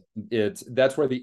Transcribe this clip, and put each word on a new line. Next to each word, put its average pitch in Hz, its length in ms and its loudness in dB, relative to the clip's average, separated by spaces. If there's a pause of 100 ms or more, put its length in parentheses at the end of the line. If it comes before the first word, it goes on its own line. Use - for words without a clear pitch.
(320)
it's, 104 400 0
that's 131 240 2
where 143 120 2
the, 127 160 -2